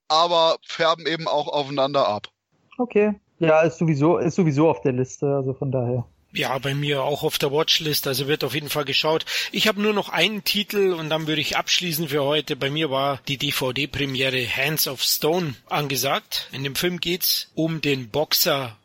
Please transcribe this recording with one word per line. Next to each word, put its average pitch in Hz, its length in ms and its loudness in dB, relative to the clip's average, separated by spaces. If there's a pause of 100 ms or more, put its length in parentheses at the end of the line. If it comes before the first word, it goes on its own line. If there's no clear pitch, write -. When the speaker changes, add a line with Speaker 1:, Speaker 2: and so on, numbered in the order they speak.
Speaker 1:
aber 165 580 4
färben 165 440 0
eben 160 180 -2
auch 147 220 0
aufeinander 139 580 0
ab. 104 220 -4 (500)
Speaker 2:
Okay. 214 400 2 (220)
Ja, 160 220 6
ist 165 160 0
sowieso, 156 400 4
ist 180 180 0
sowieso 156 340 4
auf - 120 0
der 139 100 2
Liste, 127 340 -2
also 135 280 0
von 135 180 -4
daher. 123 340 -2 (260)
Speaker 3:
Ja, 131 260 -2
bei 139 160 -4
mir 143 280 -2
auch 139 200 -2
auf 156 160 -2
der 147 120 0
Watchlist, 151 560 0
also 135 220 -2
wird 147 160 0
auf 127 80 -4
jeden 147 160 -4
Fall 147 160 -2
geschaut. 156 400 0 (280)
Ich 202 160 2
hab 202 100 0
nur 214 160 0
noch 196 160 -2
einen 190 340 0
Titel 202 480 0
und 160 160 -4
dann 160 180 -2
würde 151 140 0
ich - 160 -2
abschließen 165 520 -2
für 143 160 0
heute. 147 320 0
Bei 135 120 -2
mir 151 220 0
war 135 360 0
die 139 120 -2
D-V-D-Premiere 131 1080 -2
Hands 139 400 -2
of 139 160 -6
Stone 156 520 0 (160)
angesagt. 147 840 -2
In 135 100 -8
dem 139 120 -6
Film 175 260 -2
geht's - 540 -2
um 160 260 -2
den 131 300 -2
Boxer 139 760 0